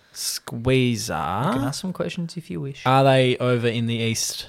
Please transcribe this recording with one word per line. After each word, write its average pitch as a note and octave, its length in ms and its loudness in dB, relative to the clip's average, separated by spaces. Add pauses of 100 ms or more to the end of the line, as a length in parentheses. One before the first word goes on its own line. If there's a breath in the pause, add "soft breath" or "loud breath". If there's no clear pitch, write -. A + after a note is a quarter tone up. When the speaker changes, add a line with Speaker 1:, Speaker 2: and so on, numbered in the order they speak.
(120)
Speaker 1:
Squeezer. A#2+ 1000 0
Speaker 2:
You F#2 400 -2
can - 120 0
ask - 160 -4
some F#3 120 -6
questions E3+ 440 -6
if E3 140 -12
you F3 100 -8
wish. C#3 260 -10
Speaker 1:
Are C3+ 180 6
they C3 340 6
over B2 300 2
in A#2 180 0
the A#2 100 0
east - 520 -2